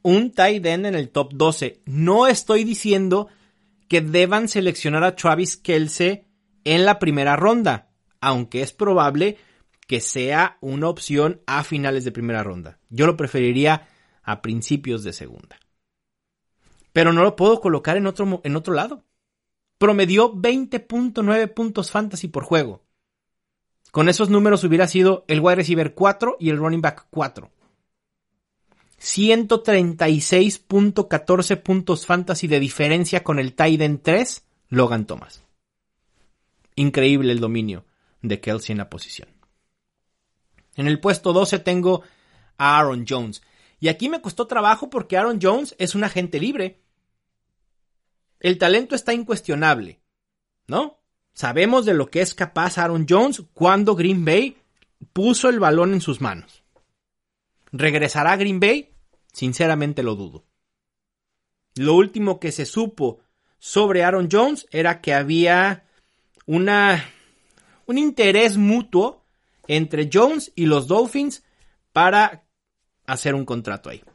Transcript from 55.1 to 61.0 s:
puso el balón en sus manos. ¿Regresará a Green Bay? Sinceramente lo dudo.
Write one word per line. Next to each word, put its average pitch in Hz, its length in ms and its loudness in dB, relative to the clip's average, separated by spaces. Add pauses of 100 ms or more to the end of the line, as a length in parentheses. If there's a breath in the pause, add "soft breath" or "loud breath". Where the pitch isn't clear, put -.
puso 233 360 2
el 240 120 2
balón 170 320 2
en 185 80 0
sus 139 200 -6
manos. 98 420 -8 (1080)
¿Regresará 147 600 0
a 196 40 2
Green 196 240 -2
Bay? 247 340 0 (380)
Sinceramente 147 680 -2
lo 113 120 -2
dudo. 85 300 -14 (1300)